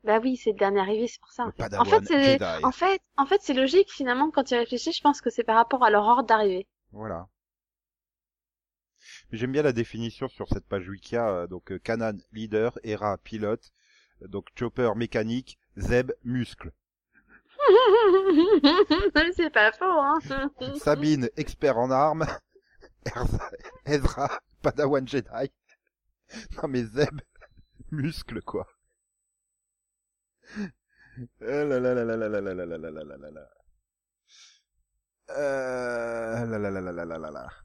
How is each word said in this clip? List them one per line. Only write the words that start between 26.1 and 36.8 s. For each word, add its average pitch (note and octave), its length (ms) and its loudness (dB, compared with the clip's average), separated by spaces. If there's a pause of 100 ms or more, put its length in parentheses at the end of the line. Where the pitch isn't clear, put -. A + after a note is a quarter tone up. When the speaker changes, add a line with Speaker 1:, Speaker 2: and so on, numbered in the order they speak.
Speaker 2:
Non D3+ 60 -6
mais B2+ 160 -2
Zeb, C3+ 360 -2 (680)
muscles, D3+ 520 -6
quoi. - 240 -8 (2750)
Euh, C#3 220 -4
là, C3+ 160 0
là, B2+ 140 0
là, A#2+ 100 -2
là, A2+ 120 -2
là, A2 120 -4
là, G#2 120 -2
là, G2 140 -6
là, F2+ 120 -6
là, E2 120 -10
là, D#2+ 120 -12
là, D2+ 260 -16
là, D2 140 -20
là. D2+ 180 -20 (1800)
Euh, B2 1160 -6
là, A2+ 120 -4
là, G#2 120 -4
là, - 0 -
là, F#2+ 100 -6